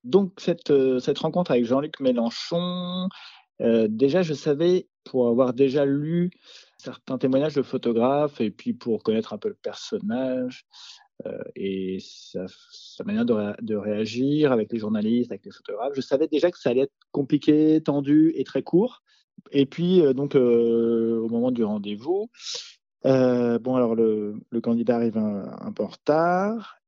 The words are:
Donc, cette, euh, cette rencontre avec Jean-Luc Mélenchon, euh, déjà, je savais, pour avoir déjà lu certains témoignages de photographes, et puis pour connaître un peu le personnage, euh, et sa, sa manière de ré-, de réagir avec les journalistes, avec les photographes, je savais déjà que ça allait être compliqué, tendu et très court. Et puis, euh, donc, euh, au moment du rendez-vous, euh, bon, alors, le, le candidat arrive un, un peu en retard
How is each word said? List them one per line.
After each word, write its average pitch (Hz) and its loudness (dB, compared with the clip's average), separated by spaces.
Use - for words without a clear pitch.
Donc, 180 2
cette, - -4
euh, 131 4
cette 139 -2
rencontre 160 0
avec 123 4
Jean-Luc 135 -2
Mélenchon, 180 -2
euh, 113 4
déjà, 135 2
je 156 -2
savais, 165 0
pour 123 0
avoir 123 2
déjà 139 2
lu 156 -2
certains 131 -10
témoignages 139 2
de 139 0
photographes, 131 0
et 107 0
puis - -6
pour 110 -4
connaître 110 0
un 104 -10
peu 107 -6
le 98 -6
personnage, 123 -6
euh, - -10
et 95 -6
sa, - -12
sa - -16
manière 107 -2
de 120 2
ré-, 104 0
de 110 -4
réagir 117 -2
avec 110 0
les 113 -4
journalistes, 110 -2
avec 98 -12
les 101 -18
photographes, 113 -8
je 135 -4
savais 143 0
déjà 151 2
que - -20
ça 131 0
allait 127 2
être - -4
compliqué, 151 4
tendu 151 2
et 135 -4
très 131 -4
court. 202 0
Et 139 4
puis, 175 2
euh, 135 4
donc, 139 -4
euh, 117 2
au 113 -4
moment 127 0
du 233 -2
rendez-vous, 202 -4
euh, 123 2
bon, 127 -2
alors, 117 2
le, 107 0
le 117 -2
candidat 117 0
arrive 117 0
un, 104 -4
un 101 -10
peu 107 -4
en 98 -6
retard 180 -2